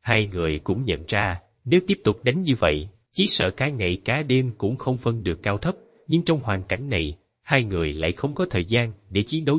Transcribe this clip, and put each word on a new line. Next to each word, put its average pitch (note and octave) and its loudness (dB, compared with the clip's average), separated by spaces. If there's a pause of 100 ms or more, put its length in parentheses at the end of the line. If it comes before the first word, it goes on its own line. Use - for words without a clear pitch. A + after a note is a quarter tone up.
Hai A2 2
người D#2+ 0
cũng G2+ -2
nhận E2 -2
ra, G2+ -2 (240)
nếu E3+ 4
tiếp G3 0
tục G#2 0
đánh C3+ 0
như D3+ 2
vậy, D#2 2 (240)
chỉ G3 2
sợ F#2+ 0
cả C3 -2
ngày G2 -2
cả C3 0
đêm C3 2
cũng A2 0
không B2+ -2
phân A#2 -2
được E2+ -2
cao G2+ 0
thấp, E3+ -2 (320)
nhưng E3+ 2
trong D#3+ 2
hoàn G#2+ -2
cảnh A#2+ -4
này, E2 -2 (260)
hai C3+ 2
người E2+ 0
lại D#2+ 0
không C#3+ -4
có F3+ -2
thời F2+ 0
gian A2+ 0 (180)
để G2 2
chiến D#3 -4
đấu C#3+ 4